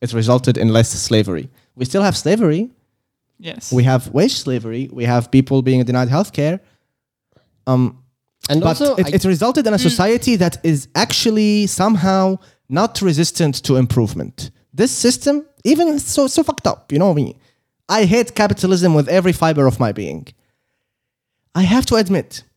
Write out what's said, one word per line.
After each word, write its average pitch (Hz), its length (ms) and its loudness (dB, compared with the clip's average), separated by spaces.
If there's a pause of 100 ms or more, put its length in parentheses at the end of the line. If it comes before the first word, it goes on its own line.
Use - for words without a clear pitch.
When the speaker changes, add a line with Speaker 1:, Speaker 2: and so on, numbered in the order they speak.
Speaker 1:
It 117 120 -8
resulted 120 460 2
in 113 100 2
less 113 220 4
slavery. 101 580 -2 (280)
We 127 80 -6
still 196 180 -2
have 196 140 0
slavery. 196 540 0 (680)
Speaker 2:
Yes. - 340 -14
Speaker 1:
We 123 120 4
have 131 240 0
wage 196 260 0
slavery. 123 580 -6
We 123 120 -8
have 120 260 0
people 131 320 2
being 127 220 2
denied 123 240 -2
healthcare. 160 520 -2 (1040)
Um, 127 300 0 (520)
Speaker 3:
And 147 120 2
Speaker 1:
but 165 80 2
Speaker 3:
also, 269 280 0
Speaker 1:
it, 180 100 0
Speaker 3:
I 147 100 -4
Speaker 1:
it - 80 0
resulted 220 420 0
in 214 60 0
a 202 40 2
Speaker 2:
Mm. 254 140 2
Speaker 1:
society 233 460 0
that 170 260 0
is 151 320 0
actually 214 720 0
somehow 190 720 0 (300)
not 202 340 -2
resistant 160 520 0 (100)
to 135 120 2
improvement. - 720 -2 (240)
This 220 180 0
system, 285 520 -2 (200)
even 302 340 2
so, 285 300 -2
so 320 140 0
fucked - 240 -4
up, - 260 -6
you 143 60 0
know 185 160 4
me. 147 220 -4 (520)
I 208 160 2
hate 226 300 0
capitalism 185 600 0
with 147 140 2
every 180 240 2
fiber 156 340 2
of 127 140 2
my 110 120 -2
being. 82 340 -10 (1300)
I 180 80 0
have 220 240 2
to 226 100 2
admit 190 480 -2 (120)